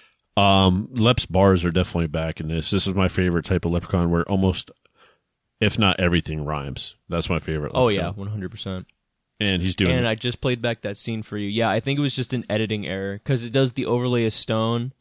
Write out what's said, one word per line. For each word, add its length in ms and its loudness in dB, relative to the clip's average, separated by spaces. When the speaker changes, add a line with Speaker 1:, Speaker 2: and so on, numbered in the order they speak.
Speaker 1:
Um, 560 4
Lep's 340 2
bars 380 4
are 60 0
definitely 360 0
back 340 -4
in 80 -6
this. 220 -4
This 160 0
is 80 -2
my 140 2
favorite 360 0
type 220 0
of 60 0
Leprechaun 380 0
where 200 2
almost, 400 0
if 180 2
not 220 2
everything, 440 2
rhymes. 500 -6
That's 180 -2
my 100 0
favorite 360 -4
Speaker 2:
Oh, 120 2
Speaker 1:
Leprechaun. 180 0
Speaker 2:
yeah, 40 -14
one 100 -10
hundred 220 -6
percent. 360 -10
Speaker 1:
And 200 0
he's 140 0
doing 160 2
Speaker 2:
And 140 0
Speaker 1:
it. 20 0
Speaker 2:
I 60 0
just 260 -6
played 220 -2
back 200 -4
that 140 -8
scene 260 -6
for 160 -10
you. 100 -4
Yeah, 220 0
I 100 0
think 180 -2
it 40 0
was 120 -2
just 180 -6
an 160 -4
editing 380 -2
error, 380 -6
'cause 200 0
it 80 -8
does 200 2
the 140 -4
overlay 400 2
of 80 0
stone 680 -2